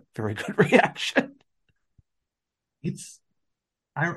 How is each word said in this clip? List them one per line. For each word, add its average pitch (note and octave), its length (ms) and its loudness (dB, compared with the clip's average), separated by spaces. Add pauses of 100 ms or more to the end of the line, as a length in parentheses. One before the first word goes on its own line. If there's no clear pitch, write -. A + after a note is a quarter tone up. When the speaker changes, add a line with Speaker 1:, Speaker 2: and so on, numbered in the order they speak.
(160)
Speaker 1:
very G#2+ 180 -4
<laughs> - 0 -
good - 240 -4
reaction. - 800 2 (1500)
Speaker 2:
It's, - 380 -12 (760)
I, E3 220 -4